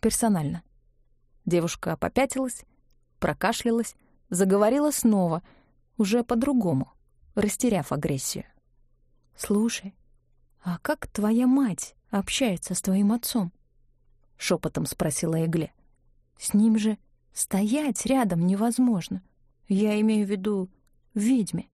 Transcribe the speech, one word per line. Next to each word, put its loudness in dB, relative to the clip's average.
персонально. 0
Девушка 0
попятилась, -2
прокашлялась, -2
заговорила 4
снова, 2
уже 0
по-другому, 0
растеряв 0
агрессию. -4
«Слушай, -2
а -6
как -4
твоя 0
мать 0
общается -2
с -6
твоим 2
отцом?» -2
шепотом -2
спросила -2
Эгле. -2
«С -8
ним 4
же -2
стоять -2
рядом 2
невозможно. 0
Я 2
имею 2
в -6
виду -2
ведьме». 0